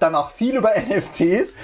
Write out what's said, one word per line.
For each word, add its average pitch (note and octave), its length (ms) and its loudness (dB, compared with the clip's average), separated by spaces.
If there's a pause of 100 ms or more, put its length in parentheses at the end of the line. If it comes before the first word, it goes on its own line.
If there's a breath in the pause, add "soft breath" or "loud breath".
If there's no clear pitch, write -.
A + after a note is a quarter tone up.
danach D#3 300 2
viel B3+ 260 -2
über A3 200 2
<laughs> - 0 -
N G#3+ 140 -2
F G3 200 -2
Ts, F#3+ 540 0